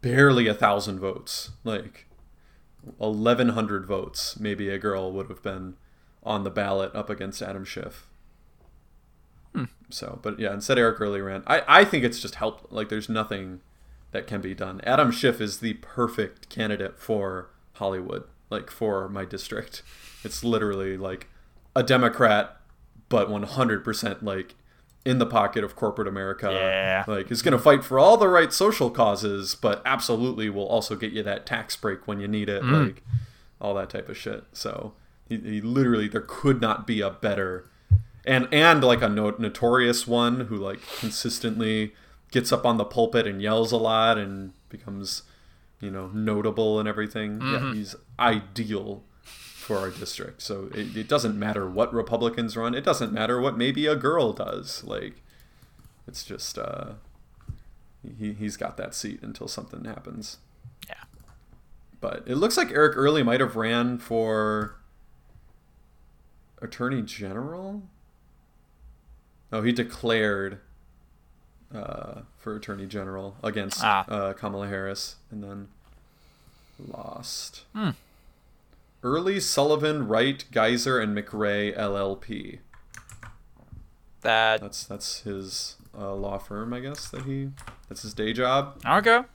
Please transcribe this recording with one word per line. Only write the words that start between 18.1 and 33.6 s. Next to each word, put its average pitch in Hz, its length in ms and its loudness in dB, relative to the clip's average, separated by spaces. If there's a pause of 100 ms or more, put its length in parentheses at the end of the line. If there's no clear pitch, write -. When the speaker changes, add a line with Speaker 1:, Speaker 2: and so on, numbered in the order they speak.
Speaker 1:
like, - 200 -6
for 98 380 -2
my 98 160 -6
district. 98 580 -10 (420)
It's - 200 -8
literally, 101 540 0
like, 95 300 -8 (480)
a 127 80 4
Democrat, 117 760 4 (500)
but 104 220 4
one 104 140 -2
hundred 110 400 0
percent, 107 400 -4
like, 95 320 -4 (500)
in 123 140 2
the 117 60 4
pocket 107 380 2
of 98 120 -6
corporate 107 320 -2
America. 98 440 -4
Speaker 2:
Yeah. 95 560 2
Speaker 1:
Like, 101 220 -4
is 117 140 -2
gonna 139 160 4
fight 139 240 8
for 131 160 2
all 196 180 12
the 214 100 6
right 170 240 6
social 190 380 2
causes, 101 640 2
but 104 320 0
absolutely 120 640 0
will 98 160 -2
also 107 300 0
get 110 160 -6
you 107 120 -4
that 98 220 -4
tax 113 300 -4
break 98 320 -4
when 101 120 -4
you 101 80 -6
need 104 220 -2
it, 101 140 -2
Speaker 2:
Mm. 139 220 6
Speaker 1:
like, - 180 -6 (580)